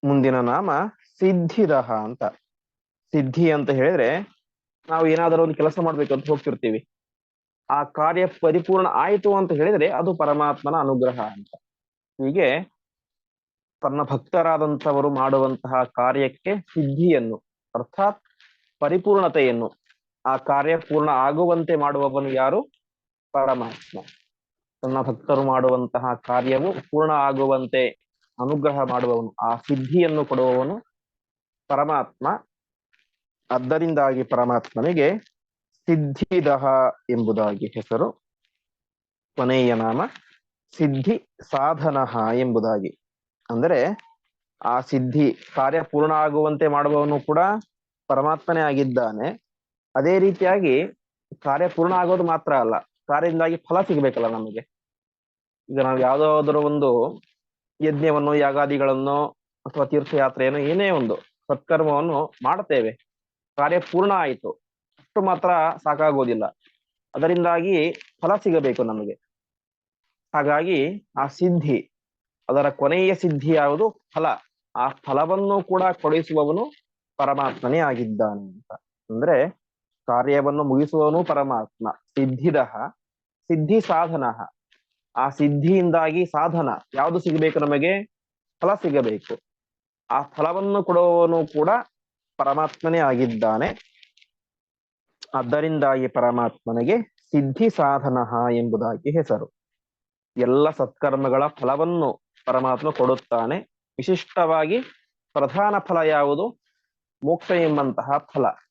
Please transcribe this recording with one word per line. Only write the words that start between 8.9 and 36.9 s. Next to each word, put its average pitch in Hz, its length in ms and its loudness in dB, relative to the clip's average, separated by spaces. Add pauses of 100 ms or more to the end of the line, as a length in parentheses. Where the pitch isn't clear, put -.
ಅಂತ 190 160 0
ಹೇಳಿದ್ರೆ 165 380 2
ಅದು 175 260 -2
ಪರಮಾತ್ಮನ 151 600 0
ಅನುಗ್ರಹ 127 460 0
ಅಂತ. 101 260 -10 (720)
ಹೀಗೆ 143 280 0 (1300)
ತನ್ನ 143 200 -2 (100)
ಭಕ್ತರಾದಂಥವರು 151 1000 0 (120)
ಮಾಡುವಂತಹ 131 640 0 (160)
ಕಾರ್ಯಕ್ಕೆ 135 520 0 (220)
ಸಿದ್ಧಿಯನ್ನು, 143 640 0 (380)
ಅರ್ಥಾತ್ 196 460 -2 (600)
ಪರಿಪೂರ್ಣತೆಯನ್ನು, 156 840 2 (580)
ಆ 127 80 0 (160)
ಕಾರ್ಯ 143 280 2
ಪೂರ್ಣ 151 320 -2 (180)
ಆಗುವಂತೆ 170 480 0
ಮಾಡುವವನು 143 540 -2 (120)
ಯಾರು? 139 180 2 (720)
ಪರಮಾತ್ಮ. 127 640 -4 (840)
ತನ್ನ 131 140 -2 (120)
ಭಕ್ತರು 135 340 -2
ಮಾಡುವಂತಹ 127 680 0 (160)
ಕಾರ್ಯವು 131 400 0 (200)
ಪೂರ್ಣ 156 220 0 (160)
ಆಗುವಂತೆ 135 560 0 (560)
ಅನುಗ್ರಹ 139 400 -2 (140)
ಮಾಡುವವನು, 120 360 -2 (180)
ಆ 117 40 0 (160)
ಸಿದ್ಧಿಯನ್ನು 151 640 0
ಕೊಡುವವನು 127 440 0 (960)
ಪರಮಾತ್ಮ. 143 580 -2 (1200)
ಆದ್ದರಿಂದಾಗಿ 135 720 0 (100)
ಪರಮಾತ್ಮನಿಗೆ 123 760 0 (800)
ಸಿದ್ಧಿದಹ 147 800 0 (500)